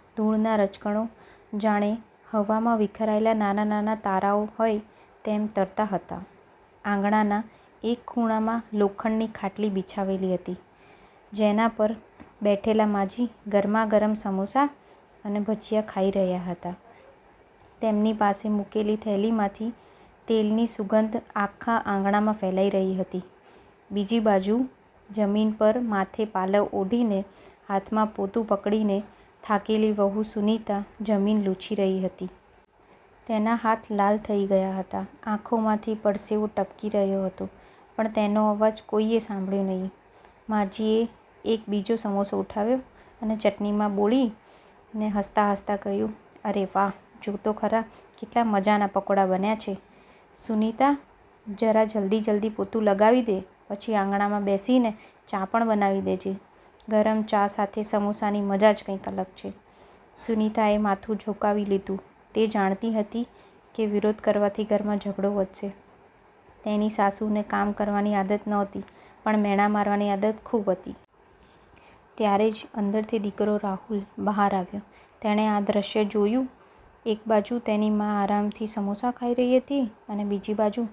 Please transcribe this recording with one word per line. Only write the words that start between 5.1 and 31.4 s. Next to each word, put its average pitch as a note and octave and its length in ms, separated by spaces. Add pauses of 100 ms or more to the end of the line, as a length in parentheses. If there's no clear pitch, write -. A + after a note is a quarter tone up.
તેમ G#3+ 220
તરતા G3+ 380
હતા. F#3 360 (640)
આંગણાના G#3 580 (400)
એક A#3 240
ખૂણામાં A3+ 560 (100)
લોખંડની A3 540
ખાટલી G#3 440
બિછાવેલી F#3+ 640
હતી, F#3 220 (760)
જેના G#3+ 360
પર A3 280 (460)
બેઠેલા G#3+ 440
માજી G#3 440 (160)
ગરમા G3+ 380
ગરમ G#3+ 300
સમોસા G3+ 540 (560)
અને G#3 160
ભજીયા G#3+ 420
ખાઈ G3 280
રહ્યા F#3 320
હતા. F3 320 (1040)
તેમની G#3+ 320
પાસે G#3+ 360
મૂકેલી G#3+ 480
થેલીમાંથી G#3+ 760 (560)
તેલની A3 380
સુગંધ A3 560 (140)
આખા G#3+ 500
આંગણામાં G#3 480
ફેલાઈ F#3+ 360
રહી F#3+ 260
હતી. F#3 260 (680)
બીજી G3+ 300
બાજુ G#3+ 460 (440)
જમીન G#3 400
પર G#3+ 300
માથે G#3+ 440
પાલવ G3 480
ઓઢીને, G3+ 520 (440)
હાથમાં G#3+ 380
પોતું G#3 380
પકડીને G#3 580 (420)
થાકેલી A3 480
વહુ G3+ 300
સુનીતા G#3+ 600 (160)
જમીન G#3 440